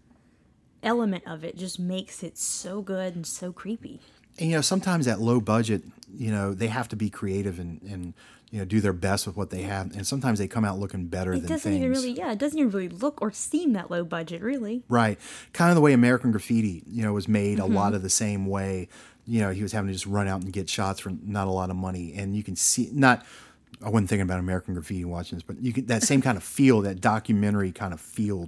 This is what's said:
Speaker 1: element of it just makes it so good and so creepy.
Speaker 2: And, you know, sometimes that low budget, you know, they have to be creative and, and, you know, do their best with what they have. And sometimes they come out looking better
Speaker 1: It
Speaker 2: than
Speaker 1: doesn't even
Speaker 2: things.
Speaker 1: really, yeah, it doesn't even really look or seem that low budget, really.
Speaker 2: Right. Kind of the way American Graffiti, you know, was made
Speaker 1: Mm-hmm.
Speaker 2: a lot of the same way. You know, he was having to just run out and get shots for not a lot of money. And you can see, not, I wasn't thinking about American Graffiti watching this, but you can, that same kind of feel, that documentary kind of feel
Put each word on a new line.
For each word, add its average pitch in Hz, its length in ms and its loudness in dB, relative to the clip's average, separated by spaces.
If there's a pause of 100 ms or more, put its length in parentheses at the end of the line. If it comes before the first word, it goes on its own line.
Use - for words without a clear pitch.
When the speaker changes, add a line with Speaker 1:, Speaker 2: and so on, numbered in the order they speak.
(840)
Speaker 1:
element 226 440 0
of 160 160 -10
it 170 140 -10
just 185 240 -8
makes 185 420 -4
it 165 160 -10
so - 440 -6
good 185 340 -4
and 165 100 -8
so 180 260 -8
creepy. - 480 -10 (380)
Speaker 2:
And, 165 120 2
you 165 60 4
know, 151 40 4
sometimes 180 460 2
that 107 140 4
low 120 200 4
budget, 110 420 2 (320)
you 110 160 -4
know, 98 220 0
they 98 160 -2
have 117 200 -4
to 107 80 -8
be 104 120 -2
creative 98 500 -4
and, 85 240 -10
and, 90 300 -10 (380)
you 107 80 -6
know, 95 80 -4
do 104 160 2
their 101 100 2
best 95 340 0
with 95 80 -8
what 98 140 -4
they 92 140 -6
have. 95 340 -6
And 98 100 -8
sometimes 127 320 0
they 98 80 -2
come 110 180 0
out 98 140 -2
looking 95 280 -6
better 92 260 -2
Speaker 1:
It 90 80 0
Speaker 2:
than - 80 -4
Speaker 1:
doesn't 320 240 -2
even 254 220 0
Speaker 2:
things. 262 100 -2
Speaker 1:
really, 247 140 -6
yeah, 330 140 -4
it 208 60 -4
doesn't 294 200 -2
even 262 120 2
really 185 200 -2
look 254 320 -4
or 208 100 -2
seem 302 400 0
that 190 180 -2
low 175 140 -2
budget, 165 380 -6
really. 240 480 -4
Speaker 2:
Right. 117 280 4 (360)
Kind 170 160 6
of 175 40 8
the 165 60 6
way 147 140 8
American 123 380 6
Graffiti, 107 540 0
you 113 160 -4
know, 104 120 0
was 101 140 -2
made 104 300 2
Speaker 1:
Mm-hmm. 98 140 2
Speaker 2:
a - 20 4
lot 101 200 4
of 95 80 -2
the 95 80 -2
same 101 360 0
way. 98 420 -2 (360)
You 117 160 0
know, 98 100 2
he 98 120 -4
was 98 100 -4
having 101 160 -2
to 95 60 -2
just 92 120 -8
run 101 220 0
out 95 140 -2
and 92 100 -6
get 95 160 -4
shots 98 320 -2
for 95 120 -8 (100)
not 101 260 -4
a - 20 0
lot 92 200 0
of 92 60 -4
money. 92 380 -6
And 98 220 -4
you 104 80 -2
can 95 120 -10
see, - 360 0
not, 131 320 8 (580)
I 110 60 -6
wasn't 107 220 4
thinking 98 120 2
about 92 160 0
American 92 360 -2
Graffiti 90 300 -6
watching 87 320 -8
this, 80 60 -10
but - 180 -12
you 123 120 -2
can, 127 140 -2
that 113 160 2
same 135 200 4
kind 127 160 2
of - 60 -10
feel, 127 380 6
that 95 180 -4
documentary 104 720 2
kind 95 200 -6
of 80 80 -10
feel 101 480 -4